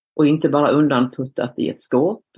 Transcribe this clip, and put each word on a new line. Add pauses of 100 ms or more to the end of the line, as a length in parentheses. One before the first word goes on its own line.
(160)
Och
inte
bara
undanputtat
i
ett
skåp, (120)